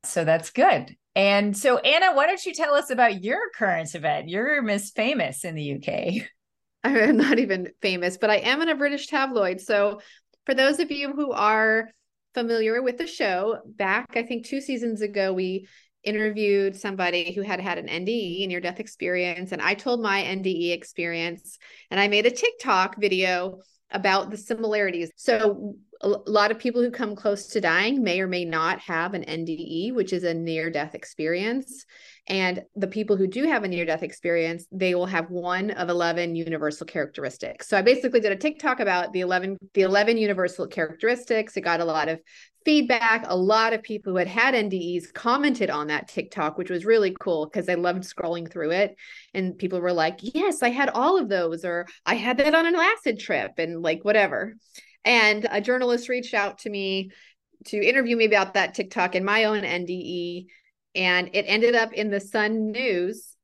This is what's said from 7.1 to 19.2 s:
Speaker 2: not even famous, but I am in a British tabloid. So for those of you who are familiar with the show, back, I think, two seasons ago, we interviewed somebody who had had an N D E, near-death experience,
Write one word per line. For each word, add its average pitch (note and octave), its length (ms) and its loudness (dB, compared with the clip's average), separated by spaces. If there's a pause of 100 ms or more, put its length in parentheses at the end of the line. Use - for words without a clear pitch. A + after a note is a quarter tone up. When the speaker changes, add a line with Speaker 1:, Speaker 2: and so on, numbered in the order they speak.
Speaker 2:
not A#3+ 220 4
even F#3+ 420 -2
famous, F#3 360 0
but G#3+ 120 2
I G#3 80 6
am C#4 240 0
in E4 80 0
a D4+ 60 2
British C#4+ 320 -2
tabloid. A#3 520 0
So G3+ 400 0 (460)
for C4+ 80 0
those C4+ 260 4
of C#4+ 120 -2
you C#4+ 200 -4
who C#4 220 -2
are A3 560 2 (440)
familiar A#3 480 0
with B3 160 -2
the E4+ 100 -4
show, G#3 580 -2
back, G#3 500 -2
I A#3 80 0
think, A#3 220 -6
two C4+ 160 -6
seasons A#3 400 -4
ago, G3+ 320 0
we F#3 340 -4 (360)
interviewed G#3 720 0
somebody F3+ 560 -2
who G3 100 -6
had G3 180 -4
had F3 200 -4
an D#3 100 -10
N F3+ 160 -6
D G3 380 -4
E, F#3+ 40 -4
near-death F3+ 320 -6
experience, F3+ 720 -4